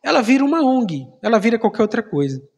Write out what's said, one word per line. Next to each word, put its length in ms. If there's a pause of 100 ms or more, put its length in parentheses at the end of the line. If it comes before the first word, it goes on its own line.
ela 200
vira 220
uma 180
ong, 420 (180)
ela 160
vira 200
qualquer 240
outra 200
coisa. 380 (180)